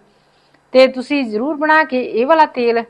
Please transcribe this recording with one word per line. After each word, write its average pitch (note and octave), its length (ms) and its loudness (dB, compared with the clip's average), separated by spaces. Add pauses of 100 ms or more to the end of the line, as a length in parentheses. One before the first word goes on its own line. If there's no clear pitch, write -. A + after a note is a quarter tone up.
(720)
ਤੇ C4 160 6
ਤੁਸੀਂ C4 360 -4
ਜ਼ਰੂਰ A#3+ 320 -6
ਬਣਾ D#4 280 2
ਕੇ B3+ 180 -4
ਇਹ A#3 240 -4
ਵਾਲਾ D#4 200 4
ਤੇਲ A#3 440 -2